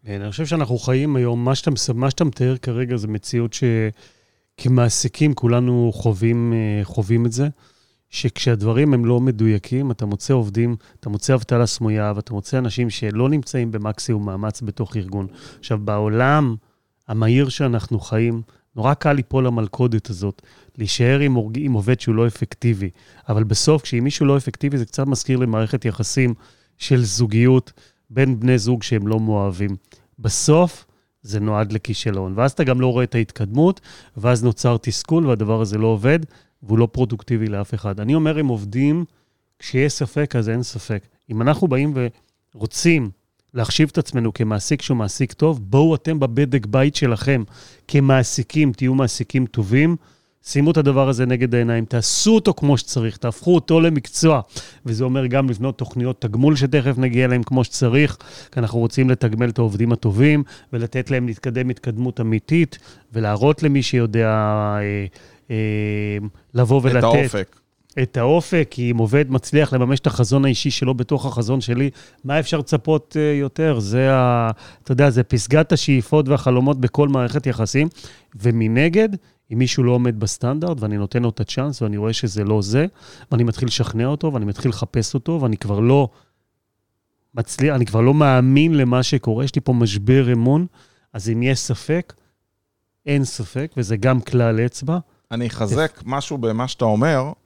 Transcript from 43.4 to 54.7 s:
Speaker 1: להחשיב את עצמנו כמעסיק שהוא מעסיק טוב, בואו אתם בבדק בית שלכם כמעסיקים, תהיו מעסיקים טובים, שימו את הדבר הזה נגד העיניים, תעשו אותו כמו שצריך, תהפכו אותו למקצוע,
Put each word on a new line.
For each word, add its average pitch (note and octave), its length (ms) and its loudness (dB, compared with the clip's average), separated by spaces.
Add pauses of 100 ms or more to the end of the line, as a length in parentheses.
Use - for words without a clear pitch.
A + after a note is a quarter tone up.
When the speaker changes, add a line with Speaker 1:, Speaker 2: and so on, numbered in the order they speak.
Speaker 1:
להחשיב B2+ 380 0
את - 60 -2
עצמנו A#2 340 -2
כמעסיק G#2+ 500 -2
שהוא C3+ 140 -2
מעסיק A2+ 360 -4
טוב, D#3 280 0 (100)
בואו D3+ 240 4
אתם D#3 260 -2
בבדק C3 460 0
בית C3 300 2
שלכם B2+ 460 0 (460)
כמעסיקים, C3+ 840 2
תהיו B2+ 220 0
מעסיקים C3 520 0
טובים, B2+ 500 2 (460)
שימו C#3+ 280 2
את E3 60 2
הדבר C#3 320 4
הזה B2+ 180 0
נגד B2 280 0
העיניים, A#2 300 2
תעשו B2 500 0
אותו G#3+ 200 2
כמו D3 240 2
שצריך, - 380 -4
תהפכו D3 380 0
אותו E3 260 4
למקצוע, D#3+ 600 2 (460)